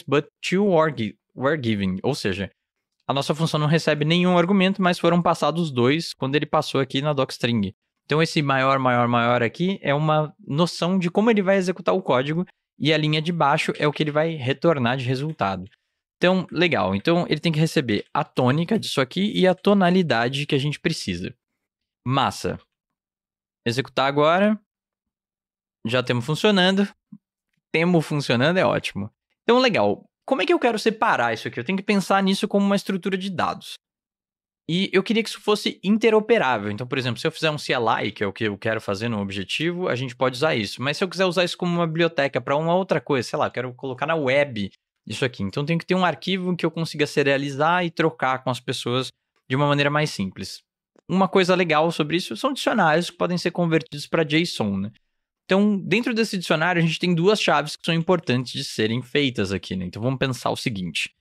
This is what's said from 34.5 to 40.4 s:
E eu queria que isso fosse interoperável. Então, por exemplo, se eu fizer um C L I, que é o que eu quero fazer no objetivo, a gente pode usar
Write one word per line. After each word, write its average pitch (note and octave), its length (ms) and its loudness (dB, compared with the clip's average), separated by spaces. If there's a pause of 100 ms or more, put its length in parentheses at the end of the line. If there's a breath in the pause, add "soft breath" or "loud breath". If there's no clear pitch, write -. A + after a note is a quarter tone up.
E F3+ 240 -2
eu F#3+ 80 4
queria A3 220 0
que G#3+ 60 -6
isso - 120 -12
fosse - 440 -2
interoperável. G#3 840 2
Então, G#2 160 -6
por C3 140 -4
exemplo, B2 220 -2
se - 80 -2
eu - 20 0
fizer D#3+ 180 -2
um D3+ 100 -2
C - 140 -4
L B2 140 0 (220)
I, - 20 -4
que - 140 -4
é - 20 0
o G2 60 -2
que - 100 -8
eu G#2 160 -2
quero A2 220 -2
fazer G#2 280 -4
no A2 120 -2
objetivo, C#3+ 640 -4
a D3+ 80 0
gente B2 220 -6
pode C3 180 0
usar D3+ 220 0